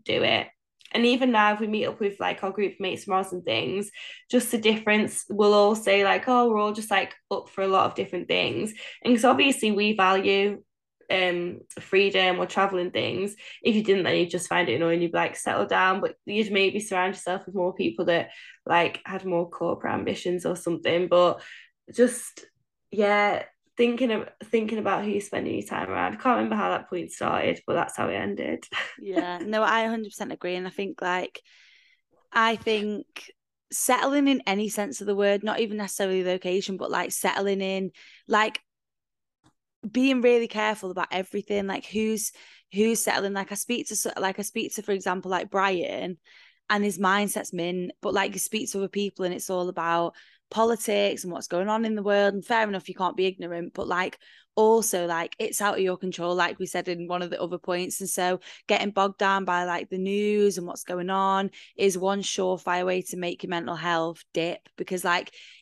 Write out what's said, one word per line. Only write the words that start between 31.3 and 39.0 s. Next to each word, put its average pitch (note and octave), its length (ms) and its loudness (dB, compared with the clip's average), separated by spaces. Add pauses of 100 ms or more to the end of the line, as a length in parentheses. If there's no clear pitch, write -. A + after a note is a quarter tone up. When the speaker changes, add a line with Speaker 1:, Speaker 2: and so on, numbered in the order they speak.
Speaker 2:
I A3+ 260 4
think G#3 720 -4 (400)
settling C#4 560 2
in C4+ 200 4
any G3+ 220 2
sense G3+ 320 -6
of G3 60 -10
the G3+ 80 2
word, G3+ 280 4
not G#3+ 180 -2
even G#3+ 160 -2
necessarily F#3+ 460 0
location, F#3 540 0
but, - 140 -4
like, F3+ 200 -2
settling G3 500 0
in, F#3+ 300 -2 (360)
like, G#3+ 340 2 (1300)